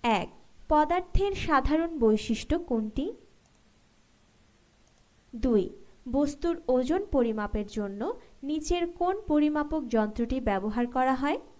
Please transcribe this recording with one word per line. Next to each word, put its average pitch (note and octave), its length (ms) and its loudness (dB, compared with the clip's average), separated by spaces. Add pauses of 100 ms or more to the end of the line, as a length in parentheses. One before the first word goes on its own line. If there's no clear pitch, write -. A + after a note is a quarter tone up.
এক, G#3+ 260 0 (400)
পদার্থের F4 640 2
সাধারণ D#4+ 680 0
বৈশিষ্ট্য A3 600 2
কোনটি? B3 540 -4 (2250)
দুই, A3 340 2 (380)
বস্তুর D4 600 0
ওজন B3+ 440 2
পরিমাপের G#3+ 540 0
জন্য G#3 520 -6 (240)
নিচের D#4+ 440 -2
কোন F4+ 340 -2
পরিমাপক D4+ 680 0
যন্ত্রটি A#3 540 0
ব্যবহার G#3+ 460 -2
করা C4 280 0
হয়? D4 240 0 (220)